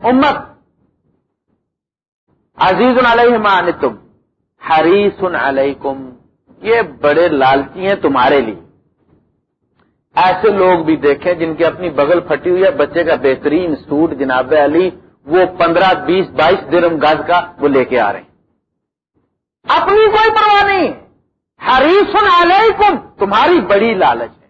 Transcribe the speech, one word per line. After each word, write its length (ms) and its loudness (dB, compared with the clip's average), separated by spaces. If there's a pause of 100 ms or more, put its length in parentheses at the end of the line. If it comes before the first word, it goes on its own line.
امت۔ 500 0 (2000)
عزیز 640 2
علیہ 180 4
ما 220 0
عنتم، 360 -4 (760)
حریص 540 2 (120)
علیکم، 760 -4 (520)
یہ 200 0
بڑے 460 0
لالچی 600 -2
ہیں 80 0
تمہارے 460 0
لیے۔ 180 -8 (1600)
ایسے 360 0
لوگ 320 2
بھی 120 -2
دیکھیں 380 -2
جن 220 -6
کی 100 0
اپنی 240 -4
بغل 300 0
پھٹی 300 -6
ہوئی 140 0
ہے، 80 2
بچے 320 -2
کا 120 0
بہترین 600 -2
سوٹ 440 -4
جناب 340 -2 (100)
علی، 260 0 (360)
وہ 140 0 (180)
پندرہ، 480 0
بیس، 240 -2
بائیس 420 -2
درم 240 2
گز 320 0
کا 320 -2
وہ 80 0
لے 180 2
کے 140 -2
آ 140 -2
رہے 80 -12
ہیں۔ 120 -20 (1500)
اپنی 140 0
کوئی 340 4
پرواہ 340 2
نہیں۔ 280 -2 (760)
حریص 480 2 (280)
علیکم، 520 2 (220)
تمہاری 440 0
بڑی 320 0
لالچ 380 -2 (100)
ہے۔ 80 -20